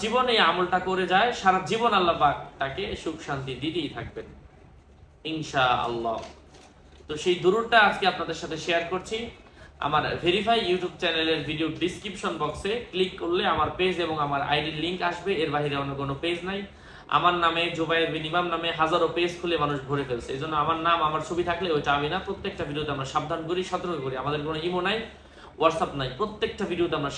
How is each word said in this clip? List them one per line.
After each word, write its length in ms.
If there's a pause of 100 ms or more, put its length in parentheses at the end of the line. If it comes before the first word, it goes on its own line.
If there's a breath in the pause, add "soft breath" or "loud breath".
জীবন 220 (100)
এই 60 (100)
আমলটা 280 (100)
করে 240
যায়, 160 (120)
সারা 200 (100)
জীবন 280
আল্লাহ 240
পাক 140 (220)
তাকে 240 (200)
সুখ 140 (100)
শান্তি 260 (100)
দিতেই 340
থাকবেন 300 (1040)
ইনশাআল্লাহ। 840 (880)
তো 60 (100)
সেই 220
দুরূদটা 340 (100)
আজকে 240
আপনাদের 280
সাথে 240
শেয়ার 280
করছি। 260 (680 loud breath)
আমার 180 (200)
ভেরিফাই 360 (100)
YouTube 320
চ্যানেলের 460
ভিডিও 200 (120)
ডেসক্রিপশন 580
বক্সে 340 (180)
ক্লিক 220 (100)
করলে 200 (120)
আমার 240
পেজ 160 (120)
এবং 100 (100)
আমার 160 (100)
আইডির 320
লিংক 160 (100)
আসবে, 220 (100)
এর 80
বাইরে 260
অন্য 160 (100)
কোনো 200
পেজ 160 (100)
নাই। 120 (560 loud breath)
আমার 180 (100)
নামে, 180 (140)
জুবায়ের 360
বিন 180
ইমাম 240
নামে 140 (120)
হাজারো 260 (100)
পেজ 140 (100)
খুলে 240
মানুষ 140 (100)
ভরে 200
ফেলছে, 240
এই 100
জন্য 120 (100)
আমার 220
নাম, 120 (100)
আমার 200
ছবি 160
থাকলে 320
ওইটা 220
আমি 140
না। 140
প্রত্যেকটা 380
ভিডিওতে 300
আমরা 200
সাবধান 340
করি, 120 (100)
সতর্ক 340
করি। 120
আমাদের 300
কোনো 200
ইমো 220
নাই, 100 (640 loud breath)
WhatsApp 400
নাই, 80 (100)
প্রত্যেকটা 520
ভিডিওতে 300
আমরা 180